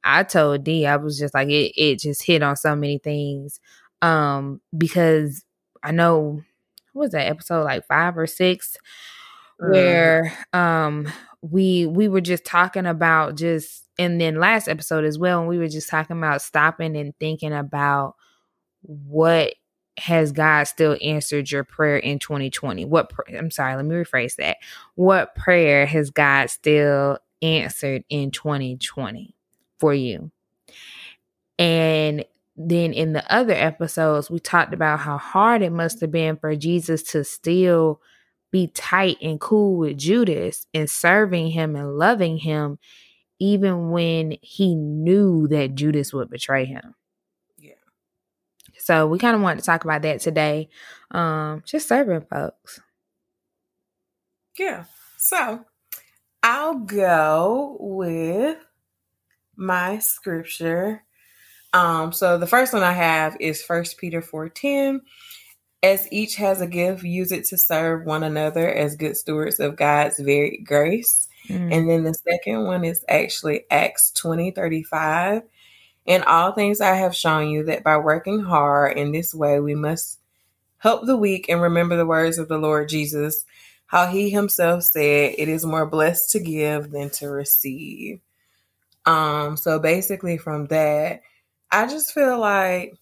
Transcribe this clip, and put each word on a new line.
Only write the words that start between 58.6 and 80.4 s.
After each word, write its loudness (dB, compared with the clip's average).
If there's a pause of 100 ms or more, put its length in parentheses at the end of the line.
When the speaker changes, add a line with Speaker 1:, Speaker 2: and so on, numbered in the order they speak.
Speaker 2:
my -2
scripture. -4 (680)
Um, 2
so 2
the -2
first 4
one 0
I 2
have 0
is -4
First -4
Peter -6
four -10
ten. -2 (800)
"As 4
each -4
has 0
a -4
gift, -2
use -4
it -4
to -4
serve -2
one -2
another -2
as -2
good -6
stewards -4
of -4
God's 2
varied 0
grace." 0 (220)
Speaker 1:
Mm. -2
Speaker 2:
And 2
then 4
the 0
second -2
one -2
is -4
actually -2
Acts 0
twenty -4
thirty-five. -2 (640)
"In 4
all 4
things 0
I 4
have 0
shown 0
you -2
that -4
by 4
working 0
hard 2
in -2
this -4
way, 2
we -2
must -4 (580)